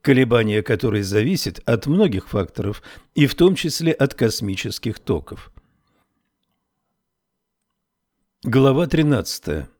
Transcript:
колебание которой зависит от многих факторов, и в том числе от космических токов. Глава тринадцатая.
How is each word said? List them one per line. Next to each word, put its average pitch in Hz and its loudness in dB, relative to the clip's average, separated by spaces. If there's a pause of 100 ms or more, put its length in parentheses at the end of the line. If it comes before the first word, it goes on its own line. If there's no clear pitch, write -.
колебание 117 2
которой 107 0
зависит 98 -2 (100)
от 113 0
многих 143 0
факторов, 104 -6 (320)
и 147 4
в - -4
том 180 4
числе 160 -2
от - -2
космических 107 -4
токов. - -8 (3000)
Глава 135 2
тринадцатая. 117 -2 (100)